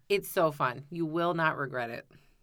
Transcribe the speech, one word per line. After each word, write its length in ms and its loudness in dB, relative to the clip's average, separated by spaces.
It's 180 0
so 240 2
fun. 380 -2
You 160 -2
will 260 0
not 240 2
regret 320 -4
it. 180 -10